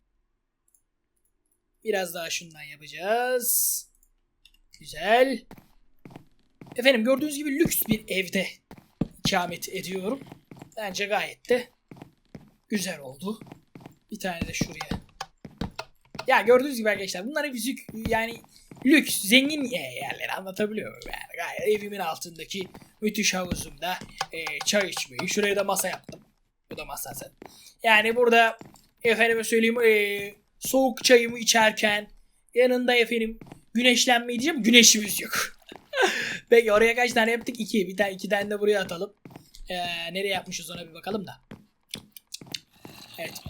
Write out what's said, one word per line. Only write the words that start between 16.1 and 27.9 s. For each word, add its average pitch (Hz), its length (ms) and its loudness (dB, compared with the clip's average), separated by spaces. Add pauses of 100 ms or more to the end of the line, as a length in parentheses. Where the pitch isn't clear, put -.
Ya 254 140 6
gördüğünüz 254 360 4
gibi 214 140 0
arkadaşlar 196 360 -4
bunlar 302 200 -4
hep 262 80 -6
zük-, 220 540 -8
yani 226 320 -2 (460)
lüks, - 360 4
zengin 269 420 4
ye-, 147 300 -6
yerleri 117 380 -8
anlatabiliyor 202 580 -6
muyum? - 160 -18
Yani - 300 -14
gayet 202 420 -2
evimin 202 200 -10
altındaki 165 720 -8 (320)
müthiş 214 340 -2
havuzumda, 180 640 -6 (340)
e, 151 320 -8
çay 196 260 0
içmeyi. 139 380 -8
Şuraya 202 280 0
da 202 80 0
masa 190 240 -2
yaptım. - 320 -12 (500)
Bu 156 60 -12
da 151 80 -12
masası. - 480 -12 (500)
Yani 226 340 4